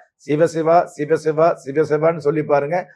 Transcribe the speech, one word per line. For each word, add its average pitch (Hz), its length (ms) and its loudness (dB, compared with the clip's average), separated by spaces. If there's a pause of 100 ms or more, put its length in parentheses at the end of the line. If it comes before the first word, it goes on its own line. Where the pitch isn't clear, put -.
(260)
"சிவசிவா, 160 580 2 (140)
சிவசிவா, 156 560 0 (100)
சிவசிவான்னு" 151 520 0
சொல்லி 151 260 -2
பாருங்க. 147 540 -2